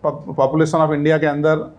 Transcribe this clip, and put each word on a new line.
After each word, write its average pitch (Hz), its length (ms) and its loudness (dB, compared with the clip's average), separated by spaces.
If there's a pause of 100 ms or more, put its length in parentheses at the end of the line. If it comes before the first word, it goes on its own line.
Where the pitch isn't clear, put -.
pop-, 143 220 -6
population 151 520 0
of 156 100 2
India 151 300 0
के 151 60 0
अंदर 147 300 0 (220)